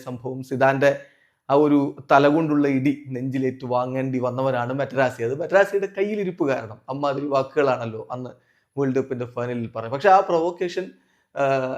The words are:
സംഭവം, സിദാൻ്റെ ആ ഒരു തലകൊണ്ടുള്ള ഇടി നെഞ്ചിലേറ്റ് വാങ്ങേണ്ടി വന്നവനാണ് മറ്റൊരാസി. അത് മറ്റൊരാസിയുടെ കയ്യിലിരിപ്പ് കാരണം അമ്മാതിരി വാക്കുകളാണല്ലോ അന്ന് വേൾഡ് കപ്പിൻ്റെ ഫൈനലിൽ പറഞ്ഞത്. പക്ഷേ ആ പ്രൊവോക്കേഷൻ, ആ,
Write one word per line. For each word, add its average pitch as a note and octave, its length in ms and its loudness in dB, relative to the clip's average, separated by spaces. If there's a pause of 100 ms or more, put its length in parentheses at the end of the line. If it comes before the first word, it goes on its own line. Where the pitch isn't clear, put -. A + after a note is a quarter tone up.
സംഭവം, B2+ 340 -10 (100)
സിദാൻ്റെ C3+ 420 4 (580)
ആ C3+ 60 4 (100)
ഒരു D3 140 6 (320)
തലകൊണ്ടുള്ള D3 540 4 (120)
ഇടി C3+ 160 0 (220)
നെഞ്ചിലേറ്റ് C3 580 -4
വാങ്ങേണ്ടി B2+ 520 -2
വന്നവനാണ് B2+ 560 -2
മറ്റൊരാസി. B2+ 460 -2
അത് C3 140 -4
മറ്റൊരാസിയുടെ F#3+ 560 2
കയ്യിലിരിപ്പ് G3 540 -2
കാരണം A2+ 280 -6 (140)
അമ്മാതിരി C#3+ 420 -4
വാക്കുകളാണല്ലോ A#2+ 640 0 (140)
അന്ന് B2+ 160 -10 (460)
വേൾഡ് C3+ 220 0
കപ്പിൻ്റെ B2 360 -4
ഫൈനലിൽ A#2+ 400 -6
പറഞ്ഞത്. A2+ 220 -8
പക്ഷേ F#3+ 200 4
ആ - 20 4 (100)
പ്രൊവോക്കേഷൻ, F3 560 -2 (500)
ആ, C#3 100 0 (320)